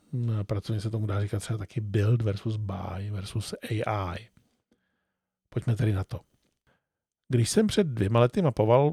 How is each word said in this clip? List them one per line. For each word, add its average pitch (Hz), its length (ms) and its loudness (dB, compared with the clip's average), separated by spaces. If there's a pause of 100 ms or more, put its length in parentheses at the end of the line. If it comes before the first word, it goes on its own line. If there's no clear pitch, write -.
(120)
mm, 117 320 -2
pracovně 107 360 -4
se 107 100 -4
tomu 107 160 -2
dá 101 140 -2
říkat 101 180 -2
třeba 107 200 -4
taky 101 220 -8
build 104 420 2
versus 110 340 -2
buy 95 540 -6
versus 104 440 -6 (320)
A 95 280 -2
I. - 140 -14 (1200)
Pojďme 117 280 -2
tedy 107 160 2
na 95 120 -2
to. - 160 -10 (1080)
Když 120 220 2
jsem 220 160 4
před 202 200 2
dvěma 113 340 2
lety 123 220 4
mapoval 131 500 4